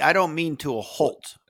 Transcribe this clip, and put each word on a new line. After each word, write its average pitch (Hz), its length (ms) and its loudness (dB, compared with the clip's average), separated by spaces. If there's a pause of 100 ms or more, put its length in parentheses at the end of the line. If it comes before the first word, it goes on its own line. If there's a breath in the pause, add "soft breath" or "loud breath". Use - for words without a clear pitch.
I 151 100 6
don't 175 220 2
mean 160 240 -2
to 135 180 -4
a 107 60 -4
halt. - 540 -2 (140)